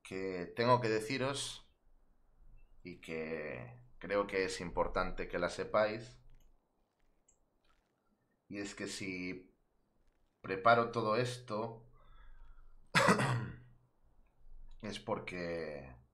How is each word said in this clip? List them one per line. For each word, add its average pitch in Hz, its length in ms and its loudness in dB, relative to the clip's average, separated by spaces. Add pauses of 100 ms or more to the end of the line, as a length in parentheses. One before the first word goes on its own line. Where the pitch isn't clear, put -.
que 95 540 -4
tengo 120 260 6
que 113 80 0
deciros 127 760 -2 (1160)
y 87 160 -12
que 80 800 -6 (200)
creo 101 280 2
que 95 180 2
es 92 140 -4
importante 87 680 0
que 90 120 -2
la 87 100 2
sepáis. 107 720 0 (2250)
Y 101 100 -8
es 101 160 -6
que 101 120 -4
si 92 680 -6 (840)
preparo 113 500 6
todo 110 240 2
esto, 117 760 -2 (1040)
<clears throat> - 1900 0
es 101 180 -8
porque 82 960 -4 (180)